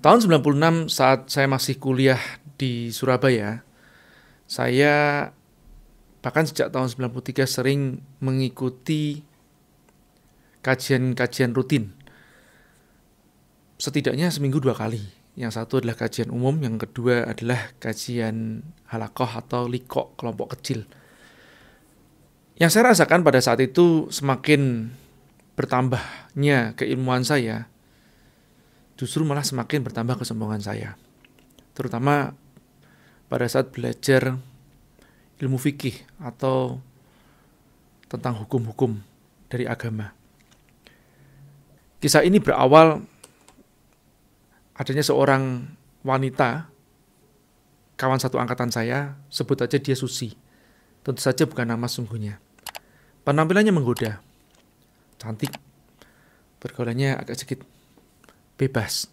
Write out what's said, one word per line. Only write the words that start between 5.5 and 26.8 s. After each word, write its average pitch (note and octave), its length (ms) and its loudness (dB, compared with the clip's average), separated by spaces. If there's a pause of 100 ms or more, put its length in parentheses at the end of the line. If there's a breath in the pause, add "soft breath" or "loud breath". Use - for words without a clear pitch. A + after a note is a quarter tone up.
bahkan D3+ 240 0
sejak D3 240 -2
tahun B2+ 240 -2
sembilan B2+ 160 -6
puluh B2 160 -10
tiga C3 240 -2
sering C3+ 480 -2 (240)
mengikuti C3 1040 -4 (1400 soft breath)
kajian-kajian B2+ 960 0
rutin. B2+ 320 0 (1900 soft breath)
Setidaknya C#3+ 480 -2
seminggu C#3+ 320 -2
dua B2+ 160 0
kali. A2 240 -6 (320)
Yang A2+ 240 -8
satu A#2 240 -2
adalah A#2 160 -4
kajian A2+ 320 -4
umum, B2 320 -2
yang A2+ 160 -4
kedua A#2+ 480 -2
adalah A#2 560 -4
kajian A2+ 800 -6 (240)
halaqah A2+ 560 -6
atau B2 240 -4
liqo B2 560 -6
kelompok A#2 320 -8
kecil. A#2 320 -8 (1800 soft breath)
Yang E3 160 6
saya A#3+ 160 8
rasakan E3+ 320 4
pada C3 160 6
saat A#2+ 160 2
itu D#3+ 560 4
semakin C3 800 0 (640 soft breath)
bertambahnya B2+ 1200 0
keilmuan B2+ 480 0